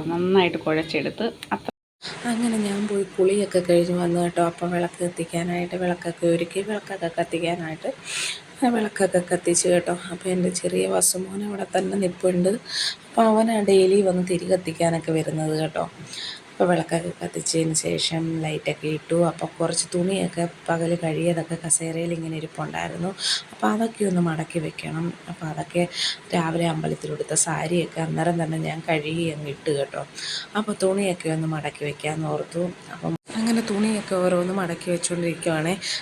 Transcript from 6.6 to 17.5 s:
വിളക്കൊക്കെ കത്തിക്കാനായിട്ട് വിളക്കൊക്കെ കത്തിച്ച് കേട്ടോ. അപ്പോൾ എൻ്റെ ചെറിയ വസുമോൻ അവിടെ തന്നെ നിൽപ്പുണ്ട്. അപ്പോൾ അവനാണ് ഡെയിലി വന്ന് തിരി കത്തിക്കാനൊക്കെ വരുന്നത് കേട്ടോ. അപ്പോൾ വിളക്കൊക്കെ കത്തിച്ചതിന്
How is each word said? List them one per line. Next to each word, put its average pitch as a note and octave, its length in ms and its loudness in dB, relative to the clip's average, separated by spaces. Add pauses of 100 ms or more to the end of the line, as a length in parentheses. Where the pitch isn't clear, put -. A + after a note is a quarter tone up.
വിളക്കൊക്കെ G3 480 -4
കത്തിക്കാനായിട്ട് E3+ 800 -4 (800)
വിളക്കൊക്കെ G#3 520 2
കത്തിച്ച് F3 460 2
കേട്ടോ. F3 280 4 (140)
അപ്പോൾ F3+ 200 -6
എൻ്റെ F3+ 220 2
ചെറിയ F3+ 360 0
വസുമോൻ F#3 560 0
അവിടെ G3 260 -6
തന്നെ F#3+ 280 0
നിൽപ്പുണ്ട്. F#3 540 2 (500)
അപ്പോൾ - 260 2
അവനാണ് A3 400 4
ഡെയിലി G3 340 8
വന്ന് F3+ 260 4
തിരി F3 200 0
കത്തിക്കാനൊക്കെ E3 640 2
വരുന്നത് D#3 460 0
കേട്ടോ. D#3+ 280 -2 (640)
അപ്പോൾ F3+ 220 4
വിളക്കൊക്കെ E3 400 0
കത്തിച്ചതിന് E3 640 -2